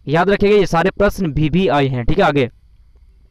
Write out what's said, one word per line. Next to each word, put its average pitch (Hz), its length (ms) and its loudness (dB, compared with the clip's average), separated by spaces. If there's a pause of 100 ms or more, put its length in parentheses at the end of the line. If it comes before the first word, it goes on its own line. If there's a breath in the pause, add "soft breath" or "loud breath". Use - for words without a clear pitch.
याद 170 240 0
रखिएगा 202 260 2
ये 190 100 2
सारे 170 240 -2
प्रश्न 202 360 -2
वीवीआई 147 640 0
हैं, 123 160 -6
ठीक - 140 0
है। 196 60 2
आगे, 143 260 0 (800)